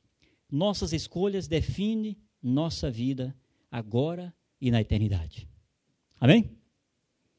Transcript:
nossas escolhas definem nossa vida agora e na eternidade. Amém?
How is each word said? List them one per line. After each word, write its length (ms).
nossas 440
escolhas 540
definem 680
nossa 500
vida 440
agora 640
e 100
na 100
eternidade. 680
Amém? 380